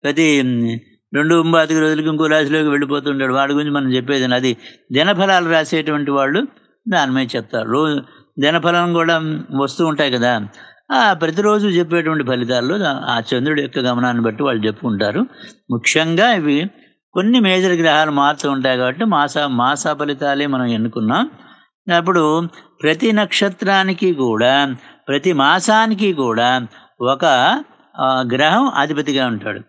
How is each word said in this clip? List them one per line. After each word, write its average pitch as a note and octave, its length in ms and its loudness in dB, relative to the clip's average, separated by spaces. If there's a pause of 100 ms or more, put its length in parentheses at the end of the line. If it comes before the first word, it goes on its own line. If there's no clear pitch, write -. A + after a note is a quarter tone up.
ప్రతి C#3+ 240 0 (840)
రెండు D3+ 220 2 (160)
పాతిక D#3+ 260 2
రోజులకి D#3 320 0
ఇంకో D#3 180 0
రాశిలోకి D3+ 420 2
వెళ్ళిపోతూ C#3+ 400 -2
ఉంటాడు, C3+ 240 -2
వాడి C#3 200 0
గురించి D3 200 -2
మనం C3+ 200 -2
చెప్పేది C3 300 -2
ఏంది? B2 120 0
అది B2+ 160 0 (400)
దినఫలాలు F3 580 2
రాసేటువంటి D3+ 640 0
వాళ్ళు C#3 300 0 (440)
దాని D#3+ 260 0
మీద C3 180 0
చెప్తారు. A2+ 400 -6
రోజు D3 280 0 (400)
దినఫలం E3+ 560 0
కూడా E3+ 220 2 (400)
వస్తూ C3+ 300 -2
ఉంటాయి D3 260 0
కదా, B2 200 0 (600)
ఆ A3+ 220 4
ప్రతిరోజు G3+ 540 0
చెప్పేటువంటి E3 560 0
ఫలితాల్లో B2 520 -2 (100)
ఆ, D3 60 0 (180)
ఆ A#2+ 100 0
చంద్రుడి C#3 420 -2
యొక్క C#3 180 -6
గమనాన్ని B2 440 0
బట్టి A2+ 200 -2
వాళ్ళు B2 240 -2
చెప్పుకుంటారు. G#2+ 540 -2 (500)
ముఖ్యంగా D#3+ 600 0
ఇవి D3+ 260 0 (580)
కొన్ని A3+ 240 2
మేజర్ F#3 420 2
గ్రహాలు D#3 300 2
మారుతూ C#3+ 400 0
ఉంటాయి C3 260 0
కాబట్టి B2+ 280 -2
మాస-, D3 460 0
మాస B2+ 360 0
ఫలితాలే C#3+ 580 -2
మనం C3 220 -2
ఎన్నుకున్నాం. A#2 560 -2 (640)
అప్పుడు E3+ 360 2 (580)
ప్రతి D#3+ 320 0
నక్షత్రానికి F#3+ 1000 0
కూడా, B2 400 2 (540)
ప్రతి C#3+ 260 0
మాసానికి G3 800 2
కూడా B2 360 0 (520)
ఒక, C3 240 0 (680)
ఆ, C3 120 -2 (260)
గ్రహం D#3+ 320 2 (160)
అధిపతిగా C#3+ 460 -2
ఉంటాడు. G#2 420 -6